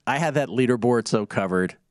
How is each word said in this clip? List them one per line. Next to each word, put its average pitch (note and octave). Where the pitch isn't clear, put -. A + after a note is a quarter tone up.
I C3+
had D#3
that C#3+
leaderboard A#2+
so G#2+
covered, F#2